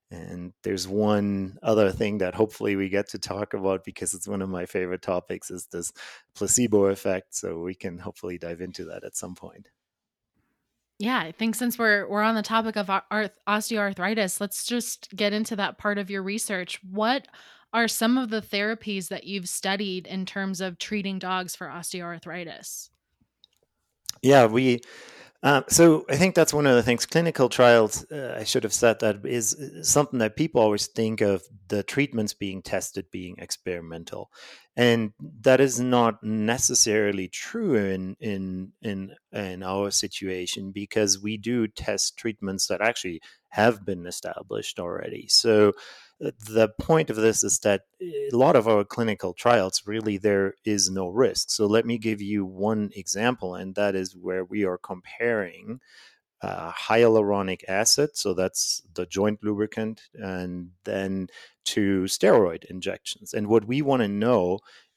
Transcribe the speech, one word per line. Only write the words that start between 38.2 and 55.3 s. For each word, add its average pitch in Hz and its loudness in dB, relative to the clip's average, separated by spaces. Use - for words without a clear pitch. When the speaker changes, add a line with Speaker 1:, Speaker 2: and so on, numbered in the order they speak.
Speaker 1:
in, 98 -8
in 95 -8
our 98 -2
situation, 95 -6
because 101 0
we 107 -6
do 113 -2
test - -4
treatments 98 -6
that 92 -2
actually 95 -2
have 107 2
been 90 -6
established 95 -10
already. - -8
So, 107 6
uh, - -2
the 110 4
point 160 2
of 113 -2
this 110 4
is - 0
that 101 2
a 165 -6
lot 165 6
of 113 6
our 104 6
clinical 104 -4
trials, 110 4
really, 104 -2
there 98 2
is 101 0
no 95 -4
risk. 104 0
So 110 0
let 110 4
me 117 -2
give 107 -4
you 101 -2
one 104 -2
example, 98 -4
and 95 -10
that 101 0
is 92 -4
where 92 -6
we 98 -2
are 90 -2
comparing, 104 -6